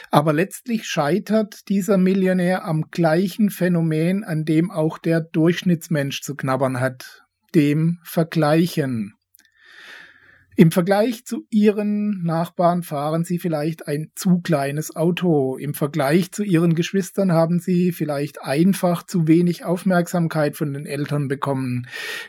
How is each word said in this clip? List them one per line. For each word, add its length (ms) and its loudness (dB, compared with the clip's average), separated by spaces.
Aber 240 2
letztlich 540 -4
scheitert 840 -2
dieser 300 2
Millionär 640 2
am 240 -2
gleichen 600 2
Phänomen, 720 0
an 220 -4
dem 260 2
auch 260 -2
der 240 0
Durchschnittsmensch 1000 0
zu 120 -8
knabbern 440 -2
hat, 440 -6
dem 500 2
Vergleichen. 1120 0
Im 140 8
Vergleich 560 2
zu 240 -10
Ihren 720 0
Nachbarn 600 0
fahren 400 -2
Sie 160 -2
vielleicht 480 -4
ein 260 -6
zu 260 0
kleines 560 -2
Auto. 640 0
Im 160 -6
Vergleich 580 -2
zu 120 -6
Ihren 320 2
Geschwistern 560 -2
haben 260 2
Sie 340 0
vielleicht 520 -6
einfach 580 0
zu 260 -2
wenig 380 2
Aufmerksamkeit 880 0
von 160 -4
den 140 -8
Eltern 420 -4
bekommen. 600 -4